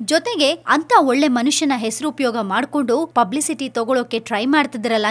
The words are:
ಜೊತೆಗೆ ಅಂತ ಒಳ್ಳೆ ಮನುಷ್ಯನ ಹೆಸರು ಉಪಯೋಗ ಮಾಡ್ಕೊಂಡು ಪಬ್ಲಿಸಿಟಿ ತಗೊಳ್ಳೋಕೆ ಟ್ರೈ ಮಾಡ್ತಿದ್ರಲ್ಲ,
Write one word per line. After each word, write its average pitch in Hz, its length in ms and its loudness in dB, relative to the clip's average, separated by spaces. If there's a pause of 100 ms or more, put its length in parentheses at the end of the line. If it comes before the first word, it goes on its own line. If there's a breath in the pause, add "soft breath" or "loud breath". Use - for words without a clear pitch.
ಜೊತೆಗೆ 320 500 0
ಅಂತ 302 480 -2
ಒಳ್ಳೆ 277 280 2
ಮನುಷ್ಯನ 277 480 0
ಹೆಸರು 226 320 -4
ಉಪಯೋಗ 247 280 -2
ಮಾಡ್ಕೊಂಡು 240 720 0
ಪಬ್ಲಿಸಿಟಿ 262 640 -2
ತಗೊಳ್ಳೋಕೆ 240 500 -2
ಟ್ರೈ 226 260 -4
ಮಾಡ್ತಿದ್ರಲ್ಲ, 247 680 0